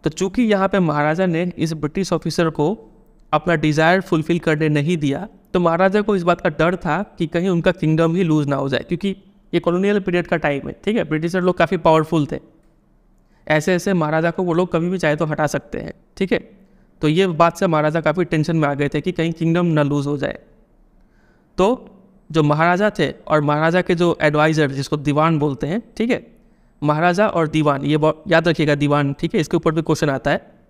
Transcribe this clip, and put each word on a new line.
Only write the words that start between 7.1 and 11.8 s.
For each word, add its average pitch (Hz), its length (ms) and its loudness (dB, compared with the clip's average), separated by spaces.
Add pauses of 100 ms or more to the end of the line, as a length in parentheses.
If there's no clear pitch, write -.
कहीं 175 220 -2
उनका 175 220 2
किंगडम 165 440 0
ही 190 80 0
लूज 151 240 0
ना 139 80 0
हो 139 140 -2
जाए, - 180 -4
क्योंकि 190 280 -4 (380)
ये 170 60 0
कॉलोनियल 190 400 0
पीरियड 175 280 -2
का 175 100 -2
टाइम 143 300 -2
है, - 80 -10 (100)
ठीक 214 100 -2
है? 180 80 0
ब्रिटिशर 160 380 -2
लोग 180 160 0
काफ़ी 175 200 2
पावरफुल 160 540 2